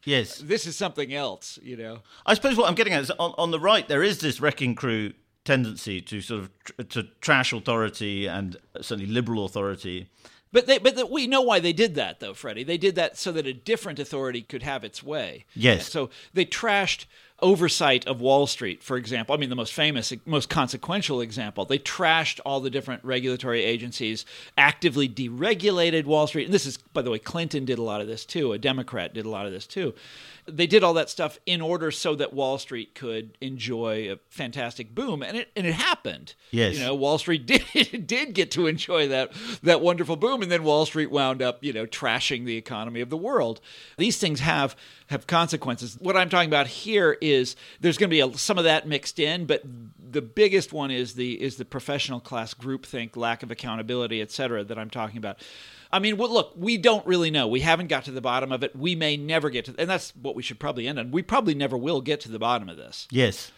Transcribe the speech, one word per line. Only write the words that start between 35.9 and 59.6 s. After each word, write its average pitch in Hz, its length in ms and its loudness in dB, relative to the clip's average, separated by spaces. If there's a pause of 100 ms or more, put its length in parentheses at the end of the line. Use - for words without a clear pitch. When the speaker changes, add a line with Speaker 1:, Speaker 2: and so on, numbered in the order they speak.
Speaker 1:
Yes. 113 260 2
Speaker 2:
You 131 60 -2
know, 131 100 0
Wall 143 240 2
Street 151 280 -2
<laughs> - 0 -
did, - 600 2
did 254 260 -2
get 175 200 0
to 170 160 2
enjoy 156 400 0
that, 131 240 -2 (320)
that 160 160 6
wonderful 165 360 2
boom. 233 260 2
And 175 80 -4
then 170 120 2
Wall 151 240 4
Street 156 240 -2
wound 131 320 2
up, 127 220 -2
you 143 80 -4
know, 110 120 -4
trashing 120 600 -2
the 117 120 -4
economy 117 440 -8
of 123 100 -6
the 160 60 -4
world. 170 440 0 (380)
These 208 200 2
things 151 200 0
have, 143 380 2 (320)
have - 180 -6
consequences. 123 720 2
What 190 160 2
I'm 185 140 4
talking 175 180 4
about 143 200 4
here 196 520 4
is 135 360 4 (240)
there's 170 180 4
gonna 208 120 4
be 160 100 6
a, 131 180 4
some 208 180 2
of 175 80 2
that 156 220 4
mixed 147 320 -4
in, 165 280 0
but 151 160 2 (360)
the 120 240 -4
biggest 190 500 4
one 143 200 -4
is 123 220 -2
the, 123 280 -4
is 123 140 -4
the 127 80 -8
professional 135 560 -6
class 113 340 -8
groupthink, 123 600 -8
lack 117 260 -2
of 120 80 -12
accountability, 117 720 -4
et 107 100 -6
cetera, 120 320 -4
that 107 160 -8
I'm 110 120 -10
talking 110 280 -8
about. 104 200 -8 (540)
I 190 60 4
mean, 208 180 2
well, 226 160 0
look, 226 240 2
we 208 220 0
don't 208 280 4
really 175 240 4
know. 143 160 2
We 123 140 2
haven't 165 280 4
got 139 180 0
to 139 40 -10
the 127 100 -6
bottom 127 300 0
of 131 120 -2
it. - 120 -6
We 165 200 -2
may 156 220 0
never 151 340 0
get 123 160 -6